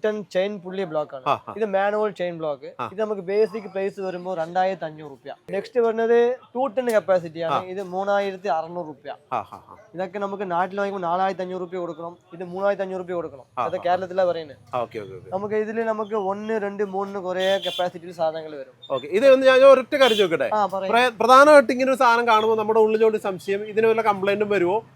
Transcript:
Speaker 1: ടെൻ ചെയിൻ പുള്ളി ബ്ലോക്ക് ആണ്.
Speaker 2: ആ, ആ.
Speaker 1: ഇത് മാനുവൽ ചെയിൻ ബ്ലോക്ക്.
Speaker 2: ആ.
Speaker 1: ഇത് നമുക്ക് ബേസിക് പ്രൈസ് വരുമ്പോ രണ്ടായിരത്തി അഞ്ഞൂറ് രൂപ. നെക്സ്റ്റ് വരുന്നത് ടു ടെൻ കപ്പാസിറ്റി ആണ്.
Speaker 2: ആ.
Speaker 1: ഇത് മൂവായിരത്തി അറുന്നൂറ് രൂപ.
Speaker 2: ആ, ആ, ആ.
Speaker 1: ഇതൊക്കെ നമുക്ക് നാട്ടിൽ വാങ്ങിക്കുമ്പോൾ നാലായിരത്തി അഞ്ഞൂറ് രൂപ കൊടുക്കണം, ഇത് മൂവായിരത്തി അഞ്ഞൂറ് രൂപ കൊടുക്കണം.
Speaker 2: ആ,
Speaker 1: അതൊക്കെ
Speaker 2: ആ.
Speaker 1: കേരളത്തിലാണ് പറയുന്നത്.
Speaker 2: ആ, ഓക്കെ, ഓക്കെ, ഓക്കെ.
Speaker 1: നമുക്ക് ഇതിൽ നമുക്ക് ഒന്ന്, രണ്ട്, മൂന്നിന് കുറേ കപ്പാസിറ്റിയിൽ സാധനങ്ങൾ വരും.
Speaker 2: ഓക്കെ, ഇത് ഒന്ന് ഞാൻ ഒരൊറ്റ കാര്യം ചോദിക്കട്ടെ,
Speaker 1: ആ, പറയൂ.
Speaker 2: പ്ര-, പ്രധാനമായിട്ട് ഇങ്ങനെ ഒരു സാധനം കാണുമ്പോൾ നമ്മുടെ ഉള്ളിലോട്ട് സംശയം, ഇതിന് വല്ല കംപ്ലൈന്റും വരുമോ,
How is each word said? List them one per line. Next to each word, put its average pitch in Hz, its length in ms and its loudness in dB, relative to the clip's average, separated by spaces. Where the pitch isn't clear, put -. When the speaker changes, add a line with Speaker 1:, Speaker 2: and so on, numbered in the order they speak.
Speaker 1:
ടെൻ 214 260 -2
ചെയിൻ 196 280 -2
പുള്ളി 185 240 -8
ബ്ലോക്ക് 156 320 -4
ആണ്. 131 120 -14
Speaker 2:
ആ, 156 200 0
ആ. 107 100 -12
Speaker 1:
ഇത് 220 80 -2
മാനുവൽ 208 460 0
ചെയിൻ 175 260 -6
ബ്ലോക്ക്. 151 420 -8
Speaker 2:
ആ. 123 140 -6
Speaker 1:
ഇത് 185 60 -12
നമുക്ക് 214 220 -4
ബേസിക് 196 420 -2
പ്രൈസ് 196 380 -6
വരുമ്പോ 180 320 -8
രണ്ടായിരത്തി 175 520 -2
അഞ്ഞൂറ് 156 260 -14
രൂപ. 135 240 -16
നെക്സ്റ്റ് 202 280 -4
വരുന്നത് 233 560 2
ടു 269 120 -2
ടെൻ 240 280 -2
കപ്പാസിറ്റി 170 440 0
ആണ്. 165 140 -2
Speaker 2:
ആ. 160 100 0
Speaker 1:
ഇത് 185 200 -8
മൂവായിരത്തി 196 640 -2
അറുന്നൂറ് 170 400 -4
രൂപ. 135 300 -12
Speaker 2:
ആ, 120 40 -2
ആ, 98 160 -6
ആ. 95 220 -20
Speaker 1:
ഇതൊക്കെ 180 260 -8
നമുക്ക് 196 320 -6
നാട്ടിൽ 185 260 -2
വാങ്ങിക്കുമ്പോൾ 196 300 -4
നാലായിരത്തി 185 340 -2
അഞ്ഞൂറ് 185 200 -8
രൂപ 180 140 -10
കൊടുക്കണം, 170 420 -10
ഇത് 170 100 -12
മൂവായിരത്തി 190 400 -2
അഞ്ഞൂറ് 185 180 -6
രൂപ 180 100 -10
കൊടുക്കണം. 156 320 -8
Speaker 2:
ആ, 120 80 -2
Speaker 1:
അതൊക്കെ 107 240 -4
Speaker 2:
ആ. - 20 4
Speaker 1:
കേരളത്തിലാണ് 185 380 0
പറയുന്നത്. 156 280 -8
Speaker 2:
ആ, 123 60 0
ഓക്കെ, 117 180 -8
ഓക്കെ, 95 160 -12
ഓക്കെ. 92 140 -18
Speaker 1:
നമുക്ക് 202 260 -6
ഇതിൽ 226 300 -2
നമുക്ക് 214 300 -4
ഒന്ന്, 208 380 -4
രണ്ട്, 202 300 -4
മൂന്നിന് 196 360 -6
കുറേ 185 460 -2
കപ്പാസിറ്റിയിൽ 180 480 -6
സാധനങ്ങൾ 160 380 -4
വരും. 139 220 -14
Speaker 2:
ഓക്കെ, 135 160 -4
ഇത് 208 200 4
ഒന്ന് 262 200 6
ഞാൻ 262 120 6
ഒരൊറ്റ 262 360 8
കാര്യം 247 220 4
ചോദിക്കട്ടെ, 156 360 2
Speaker 1:
ആ, 208 120 2
പറയൂ. 190 260 -4
Speaker 2:
പ്ര-, 240 280 2
പ്രധാനമായിട്ട് 269 520 8
ഇങ്ങനെ 254 200 0
ഒരു 254 60 0
സാധനം 233 300 4
കാണുമ്പോൾ 220 300 4
നമ്മുടെ 220 220 2
ഉള്ളിലോട്ട് 220 380 4
സംശയം, 196 460 -4
ഇതിന് 214 240 0
വല്ല 220 140 2
കംപ്ലൈന്റും 202 480 0
വരുമോ, 196 360 2